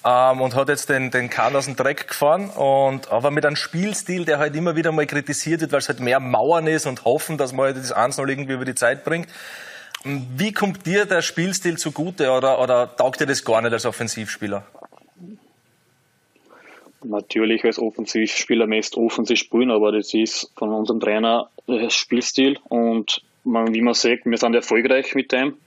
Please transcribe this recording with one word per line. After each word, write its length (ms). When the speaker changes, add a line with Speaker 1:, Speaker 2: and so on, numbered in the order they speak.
Speaker 1:
Ähm, 360
und 140
hat 140
jetzt 200
den, 220
den 180
Kahn 260
aus 100
dem 100
Dreck 320
gefahren. 440
Und, 600
aber 200
mit 140
einem 120
Spielstil, 680
der 140
halt 160
immer 220
wieder 160
mal 120
kritisiert 560
wird, 120
weil 60
es 100
halt 100
mehr 220
Mauern 460
ist 200
und 160
hoffen, 340
dass 140
man 160
halt 100
das 140
eins 260
null 120
irgendwie 240
über 120
die 100
Zeit 280
bringt. 240
Wie 480
kommt 320
dir 200
der 160
Spielstil 560
zugute 540
oder, 300
oder 340
taugt 240
dir 60
das 180
gar 180
nicht 120
als 120
Offensivspieler? 800
Speaker 2:
Natürlich 600
als 160
Offensivspieler 880
möchtest 280
du 100
offensiv 340
spielen, 320
aber 220
das 200
ist 440
von 160
unserem 260
Trainer, 500
äh, 220
Spielstil 680
und 540
man, 280
wie 80
man 120
sieht, 320
wir 120
sind 160
erfolgreich 640
mit 160
dem 240